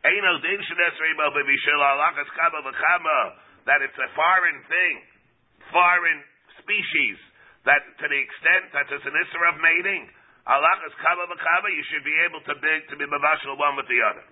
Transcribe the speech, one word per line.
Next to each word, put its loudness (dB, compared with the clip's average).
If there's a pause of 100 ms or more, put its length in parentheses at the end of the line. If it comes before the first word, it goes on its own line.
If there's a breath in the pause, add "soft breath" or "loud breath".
Eino 0
din -2
shenesra -2
imo 0
bibishulo, 2
alachas -2
kama 0
v'chama, 0 (500 soft breath)
that 4
it's -10
a -6 (100)
foreign 2
thing, 0 (760)
foreign 2 (380)
species, -4 (420 soft breath)
that 6 (160)
to -8
the -2
extent 0 (120)
that -2
there's -10
an -4
isra 0
of -16
mating, 0 (400 soft breath)
alachas 2
kama 0
v'chama, 0
you -6
should -6
be -4 (160)
able -10
to -4
be, 0 (200)
to -12
be -6
mavashal -2
one 0
with -10
the 2
other. -2